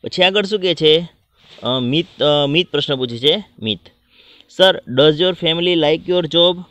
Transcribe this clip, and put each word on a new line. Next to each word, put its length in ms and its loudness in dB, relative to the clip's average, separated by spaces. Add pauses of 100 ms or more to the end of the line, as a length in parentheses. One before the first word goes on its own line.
પછી 200 -4
આગળ 240 0
શું 140 -2
કહે 140 0
છે? 340 2 (540)
અ, 160 -4
મિત, 440 -4
અ, 240 2
મિત 240 0
પ્રશ્ન 260 -4
પૂછે 220 -6
છે. 260 0 (180)
મિત, 180 -6 (800)
"Sir, 140 6 (220)
does 260 4
your 220 -2
family 300 -2
like 360 -2
your 240 0
job?" 360 2